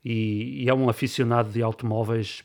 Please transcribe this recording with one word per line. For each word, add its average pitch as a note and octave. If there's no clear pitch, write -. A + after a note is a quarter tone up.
e, A2+
e A#2+
é C3
um C3
aficionado A#2
de A2+
automóveis A2+